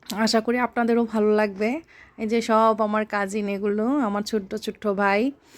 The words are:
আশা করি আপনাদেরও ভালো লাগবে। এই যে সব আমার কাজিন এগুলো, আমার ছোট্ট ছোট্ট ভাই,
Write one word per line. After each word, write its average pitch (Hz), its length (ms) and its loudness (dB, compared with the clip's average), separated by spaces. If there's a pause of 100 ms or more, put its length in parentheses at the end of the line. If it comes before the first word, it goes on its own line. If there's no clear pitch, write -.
(160)
আশা 220 260 2
করি 233 160 0
আপনাদেরও 233 480 0
ভালো 214 260 0
লাগবে। 214 500 0 (360)
এই 220 100 -4
যে 233 140 0
সব 220 400 4
আমার 214 240 0
কাজিন 202 420 -4
এগুলো, 202 400 -2
আমার 226 340 0
ছোট্ট 208 340 -4
ছোট্ট 214 320 -8
ভাই, 202 440 2 (260)